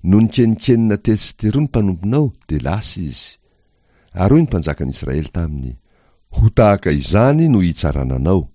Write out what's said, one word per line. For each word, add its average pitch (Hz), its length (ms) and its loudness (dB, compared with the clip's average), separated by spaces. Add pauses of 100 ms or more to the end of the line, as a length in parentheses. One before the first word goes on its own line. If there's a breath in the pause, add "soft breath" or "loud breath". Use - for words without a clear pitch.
no 92 160 4
nikenikenina 113 760 2
tetsy - 400 -2
teroa 110 260 -2
ny 147 60 -2
mpanomponao, 104 580 -2 (200)
dia 76 160 -4
lasa 92 380 -6
izy. 71 360 -12 (760)
Ary 95 200 2
hoy 165 80 6
ny 147 60 0
mpanjakan'Israely 73 840 -4
taminy, 73 400 -6 (600)
"Ho 113 160 2
tahaka 101 440 2
izany 110 560 2
no 120 120 4
hitsarananao 73 840 0 (120)